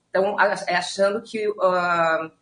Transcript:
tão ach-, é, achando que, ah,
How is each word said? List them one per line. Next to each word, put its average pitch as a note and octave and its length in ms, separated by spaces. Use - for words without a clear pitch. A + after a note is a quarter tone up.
tão G3 260
ach-, G3 300
é, F3 80
achando G3 460
que, G#3+ 220
ah, E3+ 720